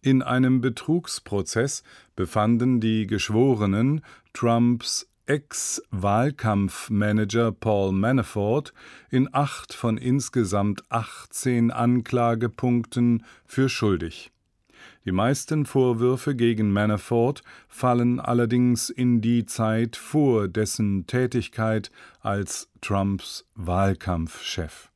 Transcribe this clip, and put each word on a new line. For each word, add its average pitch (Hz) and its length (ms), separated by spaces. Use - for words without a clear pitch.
In 131 200
einem 127 380
Betrugsprozess 123 1200
befanden 113 680
die 110 240
Geschworenen 107 960
Trumps 117 720
Ex-Wahlkampfmanager 107 2250
Paul 98 400
Manafort 110 840
in 131 200
acht - 440
von 110 240
insgesamt 104 920
achtzehn 117 800
Anklagepunkten 120 1500
für 131 240
schuldig. 85 600
Die 98 60
meisten 135 560
Vorwürfe 127 680
gegen 113 360
Manafort 107 720
fallen 120 520
allerdings 120 680
in 123 320
die 117 240
Zeit 113 520
vor 123 500
dessen 101 580
Tätigkeit 113 880
als 101 500
Trumps 98 720
Wahlkampfchef. 90 1400